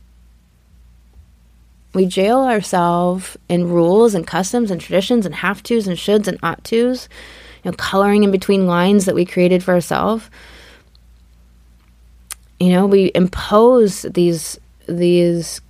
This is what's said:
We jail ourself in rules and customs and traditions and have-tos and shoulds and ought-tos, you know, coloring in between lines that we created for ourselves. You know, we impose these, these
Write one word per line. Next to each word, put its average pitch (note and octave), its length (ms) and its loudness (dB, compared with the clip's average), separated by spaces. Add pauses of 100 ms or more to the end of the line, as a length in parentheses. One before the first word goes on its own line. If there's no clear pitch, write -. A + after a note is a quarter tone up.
(1900)
We F#3+ 120 2
jail G3 340 0
ourself F#3 960 -2 (100)
in F3 220 -2
rules F#3 440 4
and E3 140 -4
customs G3 440 -2
and E3+ 80 -6
traditions F#3+ 460 -2
and D#3 80 -8
have-tos G3+ 540 -4
and F3 100 -4
shoulds G#3 300 -2
and F3+ 160 -6
ought-tos, A#3 680 -4 (540)
you F3+ 80 -6
know, - 60 -8
coloring G3+ 460 2
in G3+ 60 2
between F#3+ 380 0
lines F#3 380 2
that F#3 100 -2
we F3+ 100 0
created F3+ 380 0
for F3+ 100 0
ourselves. G3+ 560 -2 (2250)
You F3+ 100 2
know, F3+ 160 2
we G3 300 4
impose G#3+ 880 2
these, E3+ 560 -2 (280)
these F3 720 0 (100)